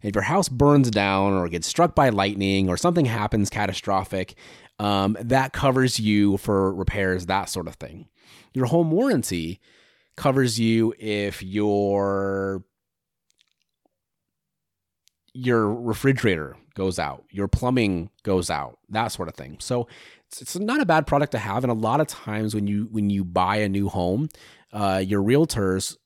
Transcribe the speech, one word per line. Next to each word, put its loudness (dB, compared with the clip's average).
If -4
your 2
house 0
burns 6
down 2
or 0
gets -4
struck 2
by 4
lightning 2
or 0
something 2
happens 0
catastrophic, -4
um, 2
that 0
covers 2
you 4
for 0
repairs, -2
that -2
sort -6
of -14
thing. -16
Your 0
home 2
warranty 0
covers 0
you 2
if -4
your, -2
your 2
refrigerator 0
goes -2
out, -6
your -4
plumbing 0
goes 0
out, -6
that -2
sort -8
of -14
thing. -16
So -4
it's, -18
it's -12
not -2
a 2
bad 2
product 0
to -4
have. -4
And 0
a 0
lot 0
of 0
times -6
when -2
you, -2
when 0
you 0
buy 0
a 0
new 0
home, -2
uh, 0
your 0
realtors 0